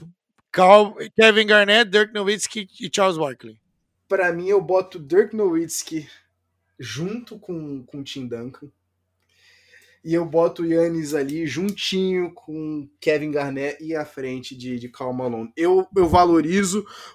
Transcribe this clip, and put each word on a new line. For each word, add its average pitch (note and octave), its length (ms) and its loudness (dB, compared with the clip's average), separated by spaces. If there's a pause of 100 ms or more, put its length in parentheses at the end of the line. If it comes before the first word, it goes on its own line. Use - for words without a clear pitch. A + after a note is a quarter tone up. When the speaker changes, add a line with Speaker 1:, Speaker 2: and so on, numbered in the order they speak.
(520)
Speaker 1:
Karl, G3+ 440 8 (200)
Kevin A3 300 6
Garnett, G#3 460 4
Dirk G#3 220 2
Nowitzki G#3 540 -4 (140)
e F#3 120 -8
Charles F#3+ 240 2
Barkley. A#2+ 420 -8 (480)
Speaker 2:
Pra F#3 260 0
mim, F3 140 -6
eu G3 120 4
boto F3+ 380 -2
Dirk F3+ 380 0
Nowitzki E3 720 -4 (720)
junto E3+ 580 -10
com, D3 460 -12
com C#3+ 160 -16
o C#3 40 -10
Tim C3+ 240 -12
Duncan. A#2+ 400 -12 (1400)
E E3 100 -4
eu E3+ 120 2
boto E3 380 0
o E3 40 -2
Giannis E3 460 0
ali D3+ 320 -4
juntinho F#3 840 -2
com D#3 560 -10 (120)
Kevin D3+ 320 0
Garnett C#3+ 520 -6
e D#3+ 120 -8
à D3 100 -6
frente C3 500 -12
de, B2 240 -10
de A#2+ 80 -14
Karl B2+ 260 -8
Malone. A#2+ 420 -6
Eu, F#3 400 2
eu F#3 120 4
valorizo F3 760 2 (300)